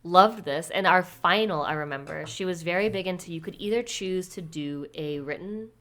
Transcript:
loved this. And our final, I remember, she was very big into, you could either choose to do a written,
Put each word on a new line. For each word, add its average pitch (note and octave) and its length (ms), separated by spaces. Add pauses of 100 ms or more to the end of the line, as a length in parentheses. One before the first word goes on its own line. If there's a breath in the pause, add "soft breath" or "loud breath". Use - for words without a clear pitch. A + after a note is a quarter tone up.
loved F#3+ 420
this. D#3 240
And F#3+ 180
our F3+ 160
final, F#3 600
I D3+ 100
remember, D3+ 520
she - 200
was F3 180
very F#3 260
big F#3+ 180
into, F3+ 240
you D#3+ 100
could G3 180
either A3+ 240
choose F#3 460
to - 120
do D3 520
a D3 260
written, G3+ 500 (120)